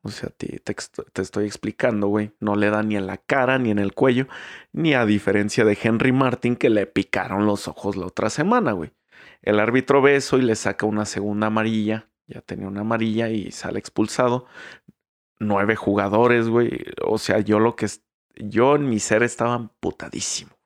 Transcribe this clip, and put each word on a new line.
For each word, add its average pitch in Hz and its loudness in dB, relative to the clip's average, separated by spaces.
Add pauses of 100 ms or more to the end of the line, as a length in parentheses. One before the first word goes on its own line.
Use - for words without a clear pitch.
O 107 -10
sea, - -10
te, - -12
te - -8
ex-, - -10 (220)
te - -6
estoy 104 -2
explicando, 107 -2
güey. 104 -2
No 104 -2
le 104 0
da 107 -2
ni 107 -4
en 98 -4
la 98 -10
cara, 131 0
ni 120 0
en 101 0
el 101 -2
cuello, 131 2 (440)
ni 156 0
a 123 2
diferencia 104 2
de 104 4
Henry 117 2
Martin, 123 0
que 123 2
le 101 2
picaron 95 -2
los 104 0
ojos 98 -6
la 92 -8
otra 110 -4
semana, 185 0
güey. 82 -8 (500)
El 104 2
árbitro 131 2
ve 139 6
eso 135 0
y 131 4
le 113 2
saca - -4
una 107 -2
segunda 104 -4
amarilla. 110 -2 (180)
Ya - -16
tenía 98 -10
una 98 -8
amarilla 113 -2
y 110 -6
sale - -8
expulsado. 123 -2 (920)
Nueve 104 2
jugadores, 110 4
güey. 117 2 (220)
O 110 0
sea, 104 0
yo 104 2
lo 117 4
que - -4
es-, - -6 (340)
yo 120 2
en 143 0
mi 110 0
ser 110 2
estaba 120 0
amputadísimo. - -8 (140)